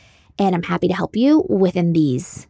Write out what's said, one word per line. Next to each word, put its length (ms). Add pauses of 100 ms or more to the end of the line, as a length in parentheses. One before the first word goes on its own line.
(380)
and 180
I'm 80
happy 240
to 60
help 240
you 320
within 420
these 580